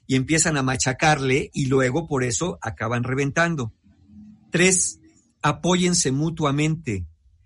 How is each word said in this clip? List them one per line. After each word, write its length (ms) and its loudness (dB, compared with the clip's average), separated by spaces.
y 100 0
empiezan 400 0
a 80 0
machacarle 880 0
y 120 -2
luego 420 2
por 160 0
eso 360 -4
acaban 440 -4
reventando. 680 -2
Tres, 480 2
apóyense 680 2
mutuamente 960 -2